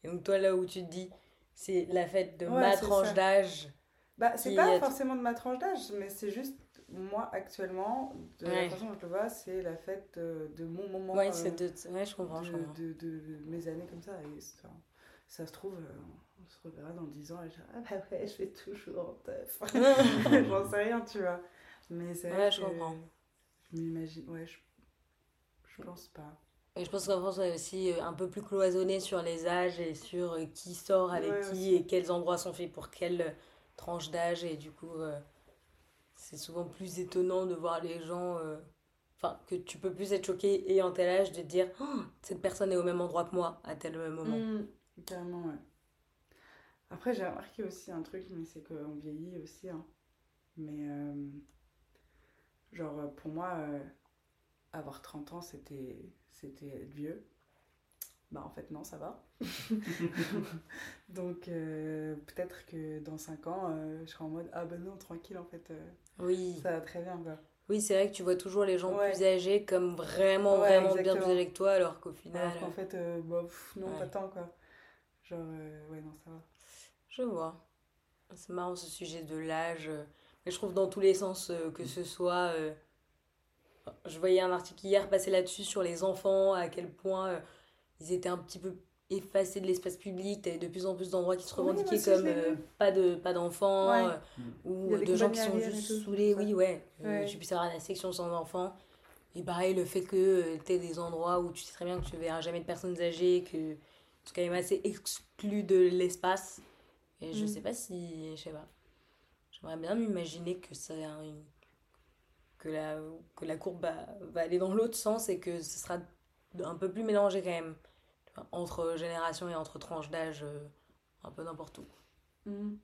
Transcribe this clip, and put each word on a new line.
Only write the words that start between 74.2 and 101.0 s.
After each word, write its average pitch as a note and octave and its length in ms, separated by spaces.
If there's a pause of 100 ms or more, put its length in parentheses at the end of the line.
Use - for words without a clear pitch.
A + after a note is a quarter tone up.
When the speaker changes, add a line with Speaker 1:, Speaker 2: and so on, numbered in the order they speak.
Speaker 2:
quoi. F3 280 (680)
Genre, F3 160
euh, D#3 480
ouais, D#3 120
non, D3+ 120 (120)
ça E3 60
va. D#3+ 120 (640)
Speaker 1:
Je - 140
vois. E3+ 440 (680)
C'est - 160
marrant, F3+ 260
ce E3+ 100
sujet E3 360
de D#3 140
l'âge, D#3+ 520
euh, D3+ 160 (420)
mais F3+ 60
je F3+ 40
trouve F#3+ 180
dans F#3+ 140
tous F#3+ 120
les F#3+ 140
sens, F#3 360
euh, E3 200
que - 140
ce F3+ 200
soit, F3 520
euh... D#3 160 (1300)
je D#3+ 120
voyais F#3 220
un F#3 120
article F3+ 340
hier G3 220
passer G3 220
là-dessus F#3 340
sur G3 180
les E3+ 220
enfants, F#3+ 500
à F3 140
quel E3+ 240
point, F#3+ 360
euh, F3 120 (600)
ils D#3+ 120
étaient F3+ 160
un F3+ 100
petit F3 200
peu F3+ 180 (340)
effacés F#3+ 500
de F#3 60
l'espace F3+ 300
public. G3 460
T'avais E3+ 160
de E3+ 100
plus F3+ 180
en F#3+ 80
plus F#3 160
d'endroits F3+ 260
qui F3+ 100
se - 100
Speaker 2:
Oui, - 80
moi - 80
Speaker 1:
revendiquaient G3+ 240
Speaker 2:
aussi, - 140
je F#4 40
Speaker 1:
comme, - 100
Speaker 2:
l'ai - 80
Speaker 1:
euh, - 200
Speaker 2:
vu. - 100 (160)
Speaker 1:
pas G3 140
de, F#3 240
pas F3+ 160
d'enfants, F#3+ 580
Speaker 2:
Ouais. A#2 160
Speaker 1:
euh, E3+ 100 (220)
Speaker 3:
Mm. B2 40 (220)
Speaker 1:
ou, F#3 220
Speaker 2:
Il G#3 40
y G#3+ 40
a - 20
Speaker 1:
euh, - 40
Speaker 2:
des - 60
Speaker 1:
de F#3 100
gens A3 120
Speaker 2:
compagnies A3 40
Speaker 1:
qui A3 180
sont F#3+ 60
Speaker 2:
aériennes A3 140
et G#3 40
Speaker 1:
juste G#3+ 140
Speaker 2:
tout, G#3+ 160
Speaker 1:
saoulés, G3+ 300
Speaker 2:
tout G3 40
ça. G#3 60
Speaker 1:
oui, G#3 100
ouais, F#3 320 (180)
euh, G#3 160
Speaker 2:
Ouais. G3+ 60
Speaker 1:
tu G3+ 100
puisses - 160
avoir E3+ 200
la D#3+ 80
section F#3 320
sans F3 200
enfants. F3+ 440 (580)
Et F3 80
pareil, F3+ 320
le F3+ 100
fait F3+ 180
que, F#3+ 140
euh, F3+ 480
t'aies F3+ 140
des E3+ 220